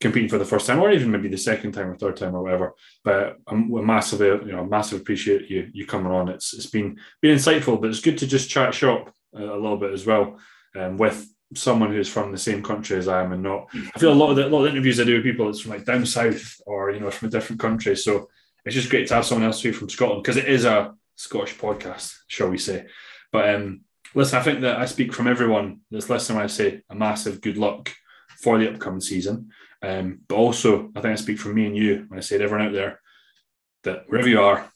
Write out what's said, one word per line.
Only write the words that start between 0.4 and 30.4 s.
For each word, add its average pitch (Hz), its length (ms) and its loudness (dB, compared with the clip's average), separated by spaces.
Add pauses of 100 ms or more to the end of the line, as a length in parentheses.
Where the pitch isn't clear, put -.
first 104 200 0
time, 135 140 2
or 202 120 6
even 135 200 4
maybe 101 180 -2
the 95 80 -4
second 107 360 -2
time 95 160 -6
or 90 60 -10
third 98 220 -4
time 92 180 -6
or 90 80 -4
whatever. 92 300 -2 (300)
But 98 340 0 (100)
I'm, 113 220 0
we 113 120 -2
massively, 104 460 2
you 101 240 0
know, 90 140 -6
massive 104 360 -2
appreciate 101 480 0
you, 95 240 -6
you 98 120 -12
coming 92 260 -4
on. 90 180 0
It's, - 240 -8
it's - 120 -12
been, 101 320 -4 (240)
been 151 160 6
insightful, 139 420 2
but 110 120 0
it's 110 100 -6
good 156 180 2
to 139 80 -2
just 131 220 0
chat 123 240 2
shop - 400 0 (220)
a, 104 80 -12
a 104 180 -6
little 107 160 -2
bit 98 160 -4
as 95 120 -8
well, 107 340 2 (360)
um, 92 220 -6
with 107 300 0 (260)
someone 113 380 2
who's 104 180 -2
from 101 220 -4
the 95 60 -8
same 104 260 -4
country 107 340 -4
as 92 100 -2
I 92 140 2
am 92 120 -2
and 92 100 -4
not, 98 300 -6
I - 260 -10
feel 160 120 8
a 143 100 8
lot 147 100 6
of 139 60 4
the, 139 100 4
a - 20 -2
lot 147 160 4
of 147 60 2
interviews 131 280 2
I 120 40 4
do 117 120 4
with 117 80 2
people, 113 260 0
it's 104 100 -6
from, 110 120 -10
like, 101 140 -12
down 123 200 0
south 117 600 -2
or, 101 260 -4
you 104 80 -6
know, 101 120 -6
from 110 160 -6
a 107 40 -8
different 110 300 -4
country. 110 340 0
So 101 340 0 (360)
it's 113 100 -4
just 127 140 -2
great 127 180 2
to 120 80 2
have 117 100 4
someone 113 200 2
else 110 160 0
here 117 120 0
from 104 160 -10
Scotland, 110 360 0
'cause 123 120 2
it 135 100 0
is 127 180 4
a 107 280 2 (220)
Scottish - 420 -8
podcast, - 580 -8 (120)
shall - 220 -2
we 92 80 -2
say. 92 280 -6 (460)
But, 104 220 2
um, 101 280 -6 (340)
listen, 135 240 4
I 123 40 0
think 143 180 0
that 117 180 0
I 123 60 -2
speak 123 280 -2
from 120 140 -2
everyone 110 540 0 (100)
that's 107 180 -6
listening 113 280 -2
when 104 80 -2
I - 20 -2
say 101 420 -2
a 104 60 -16
massive 107 460 -4
good 101 160 -4
luck 104 360 -4 (460)
for 113 180 4
the 110 140 2
upcoming 92 300 -8
season. 101 500 -4 (320)
Um, 95 440 -6
but 98 80 -4
also, 117 600 2